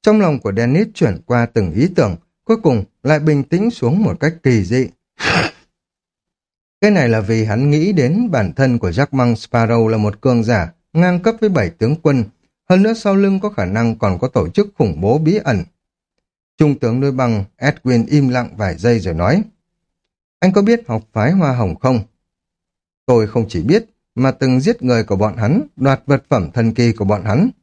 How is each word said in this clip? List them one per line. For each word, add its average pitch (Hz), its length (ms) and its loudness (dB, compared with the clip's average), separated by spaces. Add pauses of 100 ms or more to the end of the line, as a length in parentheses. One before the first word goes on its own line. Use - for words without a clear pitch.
Trong 214 180 4
lòng 156 180 2
của 101 180 -4
Dennis 147 380 2
chuyển 107 220 0 (100)
qua 120 200 0
từng 95 260 -2
ý 123 240 0
tưởng, 101 200 0 (280)
cuối 226 180 2
cùng 120 220 2 (180)
lại 151 160 2
bình 147 240 2
tĩnh 196 280 -2
xuống 170 320 0
một 117 180 -2
cách 160 220 -2
kỳ 117 220 2
dị. 123 240 -2 (1900)
Cái 208 100 2
này 156 180 2
là 110 120 2
vì 110 240 0
hắn 117 260 0
nghĩ 156 220 0
đến 180 380 0
bản 107 220 -2
thân 127 260 0
của 92 120 -2
Jack 120 200 0
Mang 123 240 2
Sparrow 113 540 0
là 110 80 0
một 104 240 -2
cường 120 240 0
giả, 101 280 -2 (200)
ngang 180 300 2
cấp 226 180 0
với 214 80 2
bảy 120 220 0
tướng 123 320 -2
quân, 135 220 2 (460)
hơn 185 120 2
nữa 220 120 2
sau 202 220 -2
lưng 196 240 2
có 208 80 -6
khả 110 160 -6
năng 110 340 -2
còn 98 200 -2
có - 100 -4
tổ 85 200 -2
chức 202 200 -2 (100)
khủng 80 220 -2
bố 110 180 2
bí 160 260 0
ẩn. 113 200 -2 (960)
Trung 147 200 2
tướng 120 220 -2
đôi 139 120 0
băng 120 320 -2 (140)
Edwin 127 500 0
im 143 200 2
lặng 123 280 -4
vài 95 220 -4
giây 117 200 2
rồi 87 160 -4
nói, 113 280 2 (1000)
"Anh 185 120 2
có 202 100 2
biết 233 260 0
học 110 140 -4 (100)
phái 113 200 0
Hoa 170 200 2
Hồng 107 240 -2
không?" 123 240 0 (1080)
"Tôi 113 200 4
không 117 220 -2
chỉ 160 140 -4
biết, 185 220 0 (300)
mà 131 160 0
từng 131 300 0
giết 220 220 -2
người 120 220 0
của 101 120 -2
bọn 104 200 -2
hắn, 127 260 0 (140)
đoạt 135 300 0
vật 139 220 0
phẩm 98 260 -2
thần 113 200 0
kỳ 117 180 2
của 107 120 -4
bọn 98 200 -2
hắn." 170 260 0 (120)